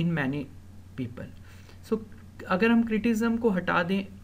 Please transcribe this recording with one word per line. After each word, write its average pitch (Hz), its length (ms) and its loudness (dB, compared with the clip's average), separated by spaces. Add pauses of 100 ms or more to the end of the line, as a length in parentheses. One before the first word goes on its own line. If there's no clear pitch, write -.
in 170 180 2
many 139 260 0 (560)
people? - 240 -8 (640)
So 220 80 2 (440)
अगर 190 280 4
हम 233 120 6
criticism 226 540 2
को 226 140 4
हटा 175 320 2
दें, 190 220 0 (180)